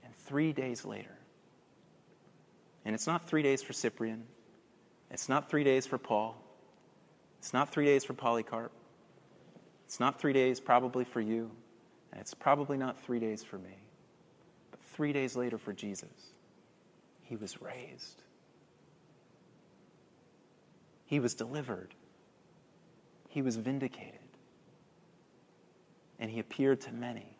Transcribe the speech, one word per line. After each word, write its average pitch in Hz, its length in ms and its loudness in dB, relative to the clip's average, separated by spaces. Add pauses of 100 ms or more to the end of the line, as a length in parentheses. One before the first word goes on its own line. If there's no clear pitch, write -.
And - 120 -20
three 151 380 0
days 131 320 -4
later, - 320 -10 (1700)
and 107 80 -2
it's 110 120 -4
not 165 200 -2
three 156 160 2
days 139 200 4
for - 100 -12
Cyprian, 113 500 -2 (880)
it's - 180 -8
not 143 220 2
three 147 140 4
days 131 220 6
for 131 120 -2
Paul, 113 380 0 (1000)
it's - 140 -12
not 135 180 2
three - 140 2
days 143 200 8
for 135 100 -8
Polycarp, 117 580 0 (1120)
it's - 160 -8
not 135 200 2
three 143 120 2
days 127 280 6
probably 123 440 4
for 120 160 -4
you, 113 300 0 (600)
and - 80 -12
it's - 120 -12
probably 143 460 2
not 131 240 -4
three 120 160 -2
days 110 240 -2
for - 160 -14
me, 92 180 -16 (920)
but - 100 -20 (140)
three 147 180 0
days 135 240 0
later 120 220 -2
for 104 140 -8
Jesus. - 600 -10 (920)
He 117 100 -10
was 104 240 -12
raised. - 600 -14 (2750)
He 147 160 0
was 120 140 0
delivered. 120 600 -8 (1300)
He 143 140 -4
was 123 140 0
vindicated. 131 640 -4 (2000)
And 110 120 -6
he 113 80 -6
appeared 135 440 2
to 120 100 -10
many. 120 480 -10